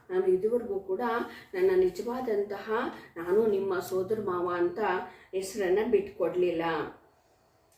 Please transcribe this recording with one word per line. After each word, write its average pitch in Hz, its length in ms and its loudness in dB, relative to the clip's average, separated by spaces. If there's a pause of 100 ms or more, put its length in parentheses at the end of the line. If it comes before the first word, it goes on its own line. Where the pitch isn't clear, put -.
(100)
ನಾನು 185 160 2
ಇದುವರೆಗೂ 196 540 2
ಕೂಡ 190 200 -4 (540)
ನನ್ನ 185 220 4
ನಿಜವಾದಂತಹ, 208 960 0 (440)
ನಾನು 180 300 4
ನಿಮ್ಮ 190 320 0
ಸೋದರ 185 420 -2
ಮಾವ 180 340 -2
ಅಂತ 175 240 0 (560)
ಹೆಸರನ್ನ 190 440 0 (120)
ಬಿಟ್ಕೊಡ್ಲಿಲ್ಲ. 180 720 0 (1160)